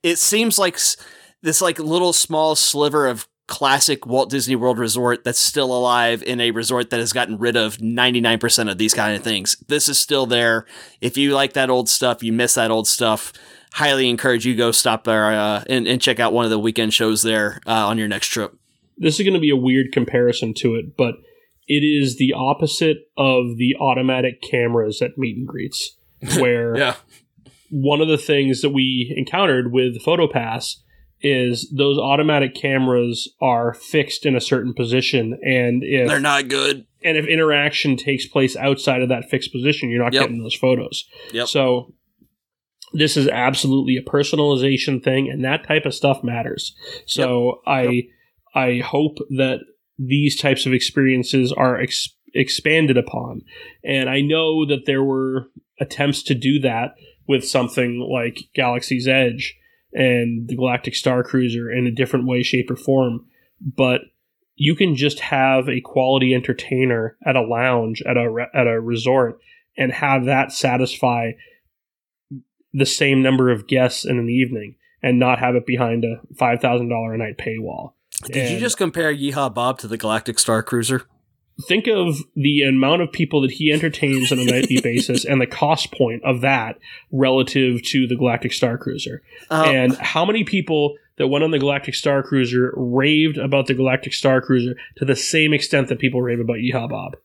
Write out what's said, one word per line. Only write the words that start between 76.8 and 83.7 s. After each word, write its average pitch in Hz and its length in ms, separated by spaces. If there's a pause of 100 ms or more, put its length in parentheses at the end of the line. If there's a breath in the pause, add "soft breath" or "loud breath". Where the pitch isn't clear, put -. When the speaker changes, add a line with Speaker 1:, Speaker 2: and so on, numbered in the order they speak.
Speaker 2:
dollar 113 240
a 110 40
night 110 200
paywall. - 560 (320)
Speaker 1:
Did 117 100
you 135 60
Speaker 2:
And 123 180
Speaker 1:
just 240 180
compare 160 360
Yeehaw 139 400
Bob 123 260
to 113 80
the 110 100
Galactic 110 420
Star 110 240
Cruiser? 123 400 (640)
Speaker 2:
Think 214 180
of 180 300 (180)
the 143 280
amount 135 380
of 165 120
people 156 280
that 131 100
he 151 200